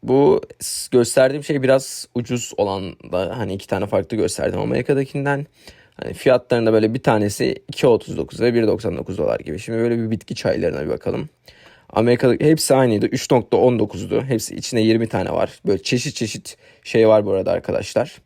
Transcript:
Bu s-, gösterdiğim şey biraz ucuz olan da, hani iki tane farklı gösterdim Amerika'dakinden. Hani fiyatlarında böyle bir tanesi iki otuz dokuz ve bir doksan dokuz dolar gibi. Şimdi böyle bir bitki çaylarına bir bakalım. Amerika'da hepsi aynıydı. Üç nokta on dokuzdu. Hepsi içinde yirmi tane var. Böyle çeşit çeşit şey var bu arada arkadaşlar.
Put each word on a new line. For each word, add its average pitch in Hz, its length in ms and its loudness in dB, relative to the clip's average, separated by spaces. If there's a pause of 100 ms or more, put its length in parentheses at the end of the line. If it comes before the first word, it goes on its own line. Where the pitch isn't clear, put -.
Bu 135 380 4 (180)
s-, - 320 -10
gösterdiğim 131 520 4
şey 143 200 -2
biraz 131 520 0
ucuz 123 420 -4
olan 95 380 -4 (160)
da, 90 260 -2
hani 101 160 -6
iki 98 140 -10
tane 98 180 -2
farklı 101 320 -2
gösterdim 95 420 -2
Amerika'dakinden. 139 880 -2 (540)
Hani - 120 -8
fiyatlarında 120 600 2
böyle 110 200 4
bir 127 100 -6
tanesi 107 640 0
iki - 200 -2
otuz 110 300 2
dokuz - 240 -8
ve 120 120 2
bir 113 140 2
doksan 90 300 -2
dokuz 87 200 -8
dolar 55 220 0
gibi. 78 200 -10
Şimdi 113 180 -6
böyle 117 200 0
bir 113 140 -2
bitki - 240 -6
çaylarına 82 500 -2
bir 80 40 -6
bakalım. - 400 -6 (640)
Amerika'da 120 520 2
hepsi 151 300 4
aynıydı. 120 300 4
Üç - 260 -2
nokta 120 260 2
on 123 220 4
dokuzdu. 104 440 -4
Hepsi 127 320 -4
içinde - 260 -4
yirmi 113 260 2
tane - 240 -4
var. - 340 -4
Böyle 95 180 0
çeşit 127 320 -2
çeşit - 420 -8 (260)
şey 110 240 4
var 107 180 6
bu 98 60 -2
arada 95 200 0
arkadaşlar. - 760 -4